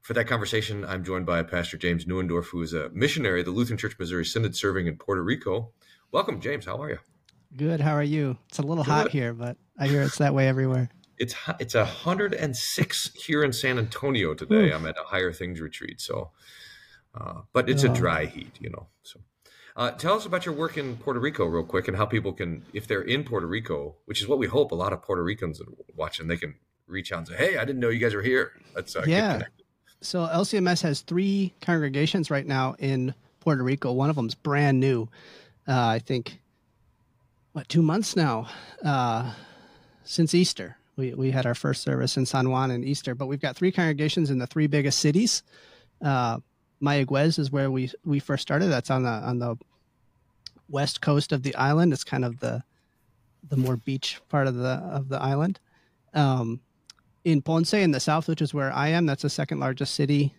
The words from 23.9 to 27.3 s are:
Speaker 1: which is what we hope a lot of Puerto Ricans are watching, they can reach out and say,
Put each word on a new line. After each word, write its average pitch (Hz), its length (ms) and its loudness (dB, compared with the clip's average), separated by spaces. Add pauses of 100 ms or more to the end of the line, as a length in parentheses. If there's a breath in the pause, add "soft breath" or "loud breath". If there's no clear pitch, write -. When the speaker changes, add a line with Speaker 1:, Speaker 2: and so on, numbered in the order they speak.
Speaker 1:
which - 160 -4
is 104 60 -6
what 139 100 2
we 113 80 0
hope 139 260 2
a - 20 -4
lot 92 200 -2
of - 80 -6
Puerto 90 200 -2
Ricans 87 380 -4
are - 60 -16 (280)
watching, 78 320 -6
they 85 120 0
can 76 160 -8 (320)
reach 92 260 -8
out 85 60 -4
and 80 100 -10
say, 85 80 -14